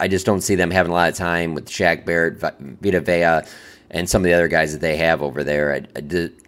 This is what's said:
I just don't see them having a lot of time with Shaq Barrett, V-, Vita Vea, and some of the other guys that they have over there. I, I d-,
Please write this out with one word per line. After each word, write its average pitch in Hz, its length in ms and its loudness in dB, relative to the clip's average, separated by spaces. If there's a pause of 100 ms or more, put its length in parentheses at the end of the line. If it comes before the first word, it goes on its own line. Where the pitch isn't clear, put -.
I 92 80 0
just 92 180 -2
don't 101 140 2
see 101 140 0
them 87 160 2
having 87 220 2
a - 20 0
lot 85 160 2
of 78 40 -4
time 85 400 -2
with 73 120 -8
Shaq 82 380 0
Barrett, 82 360 0
V-, 69 420 -8
Vita 92 180 2
Vea, 82 480 2 (420)
and 87 180 -4
some 101 140 2
of - 20 0
the 87 80 4
other 85 160 4
guys 78 240 2
that 76 80 -10
they 80 160 -2
have 80 240 0
over 71 240 -4
there. 73 280 0
I, 69 40 -4 (200)
I - 40 -10
d-, 82 300 -4 (180)